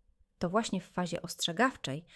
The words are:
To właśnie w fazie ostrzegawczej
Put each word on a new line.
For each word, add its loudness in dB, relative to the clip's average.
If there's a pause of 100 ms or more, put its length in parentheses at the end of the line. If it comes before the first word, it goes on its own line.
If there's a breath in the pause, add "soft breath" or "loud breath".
(400)
To 2
właśnie 2
w -20
fazie -2
ostrzegawczej 0 (100)